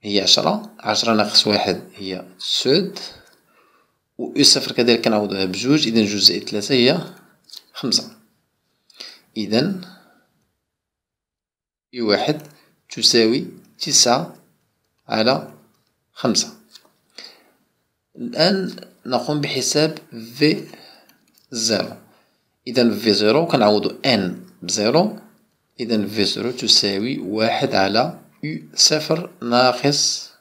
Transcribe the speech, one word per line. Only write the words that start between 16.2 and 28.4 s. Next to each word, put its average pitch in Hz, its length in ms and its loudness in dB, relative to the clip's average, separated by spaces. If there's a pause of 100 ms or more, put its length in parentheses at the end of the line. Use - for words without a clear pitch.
الآن 170 600 -2 (300)
نقوم 131 340 -2
بحساب 147 580 -2 (360)
في 147 340 0 (840)
زيرو. 110 460 -2 (720)
إذا 117 320 2
في 107 140 2
زيرو 107 340 2
كنعوضو 104 440 2 (160)
إن 101 400 -2 (160)
بزيرو، 120 560 0 (600)
إذا 110 260 -2
في 104 180 0
زيرو 104 260 -4
تساوي 110 680 0
واحد 110 560 -2
على 104 460 0 (220)